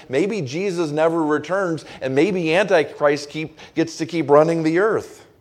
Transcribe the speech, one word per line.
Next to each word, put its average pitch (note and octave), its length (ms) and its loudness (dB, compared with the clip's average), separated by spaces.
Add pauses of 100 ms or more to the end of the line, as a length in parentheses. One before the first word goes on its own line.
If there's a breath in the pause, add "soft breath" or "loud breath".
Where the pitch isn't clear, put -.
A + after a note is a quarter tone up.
maybe F#3+ 320 0
Jesus E3+ 500 -4
never E3 300 0
returns, D#3+ 640 -2 (160 loud breath)
and C3 140 -2
maybe E3 400 2
Antichrist D3+ 760 2
keep, D#3 300 -10 (160 loud breath)
gets D#3+ 220 -2
to D#3+ 80 -4
keep D#3+ 240 -4
running D#3+ 340 4
the D#3+ 160 2
earth. G3+ 460 -2 (160)